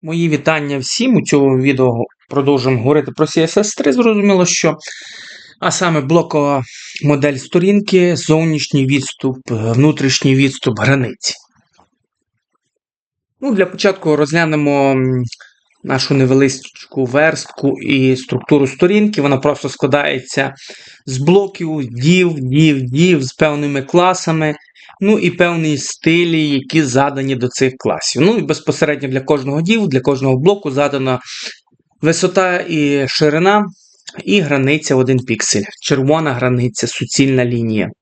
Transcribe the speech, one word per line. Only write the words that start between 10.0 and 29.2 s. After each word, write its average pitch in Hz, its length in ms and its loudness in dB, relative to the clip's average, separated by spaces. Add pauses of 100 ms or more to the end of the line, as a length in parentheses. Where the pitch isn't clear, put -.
відступ, 135 440 0
границі. 123 540 -2 (2000)
Ну, 262 140 -2
для 185 100 4
початку 185 500 -2
розглянемо, 147 760 2
м, 131 320 0 (600)
нашу 135 300 -2
невеличку 135 920 0
верстку 143 760 -2
і 131 340 2
структуру 135 520 0
сторінки. 208 540 2
Вона 139 160 2
просто 139 320 -2
складається 139 840 -2 (520)
з 131 120 -6
блоків, 165 720 0
дів, 165 500 2
дів, 139 420 2
дів, 143 420 2
з 131 100 -8
певними 147 480 -2
класами, 160 760 0 (460)
ну 202 180 4
і 175 120 0
певні 170 460 0
стилі, 165 720 0
які 143 340 0
задані 135 520 0
до 127 120 -2
цих 131 300 0
класів. 98 440 -4
Ну 214 160 4
і 190 40 -2
безпосередньо 147 680 -2
для 131 120 -2